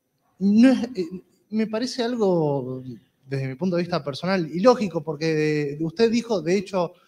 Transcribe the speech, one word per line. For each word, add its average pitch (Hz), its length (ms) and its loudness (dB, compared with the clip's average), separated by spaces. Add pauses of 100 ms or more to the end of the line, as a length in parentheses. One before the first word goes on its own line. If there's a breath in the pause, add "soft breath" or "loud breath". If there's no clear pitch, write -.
(380)
no 214 320 6
es, 220 140 2
eh, 185 200 -6 (460)
me 220 160 -2
parece 233 360 -6
algo, 156 800 0 (440)
desde 135 220 -4
mi 131 80 -8
punto 170 200 -2
de 175 60 0
vista 170 200 -4
personal, 170 480 -4
ilógico, 185 540 2
porque 160 300 -2
de-, 151 500 -2
usted 226 260 2
dijo, 226 300 0
de 170 160 0
hecho, 190 380 -2 (140)